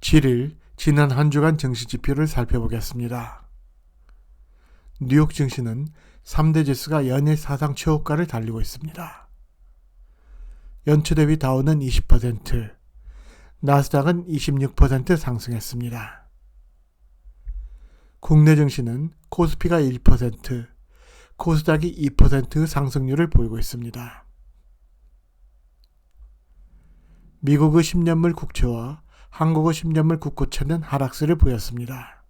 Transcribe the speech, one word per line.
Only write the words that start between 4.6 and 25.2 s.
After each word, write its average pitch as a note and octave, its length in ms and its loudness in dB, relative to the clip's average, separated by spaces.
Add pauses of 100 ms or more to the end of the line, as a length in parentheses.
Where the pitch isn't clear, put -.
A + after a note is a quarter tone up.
뉴욕 D3 320 2
증시는 B2+ 540 -6 (340)
삼 D#3 320 0
대 D#3+ 100 2
지수가 C#3 440 -4
연일 C#3+ 280 0
사상 C#3+ 380 -6
최고가를 D3+ 540 -2
달리고 A2+ 340 -6
있습니다. - 680 -12 (1600)
연초 D3+ 300 2
대비 D#3 240 2
다우는 C3+ 420 0
이십 C3 260 0
퍼센트, A2+ 640 4 (880)
나스닥은 C#3+ 680 0
이십육 C#3 460 -2
퍼센트 C3+ 420 2
상승했습니다. A#2 1120 -10 (1900)
국내 D3+ 360 6
증시는 C#3 540 -2 (200)
코스피가 E3+ 500 0
일 C3 180 0
퍼센트, A#2+ 680 4 (680)
코스닥이 D#3 500 0
이 D3 240 -4
퍼센트 C#3+ 560 6
상승률을 C#3+ 640 -2
보이고 A2+ 260 0
있습니다. A#2+ 680 -10 (3250)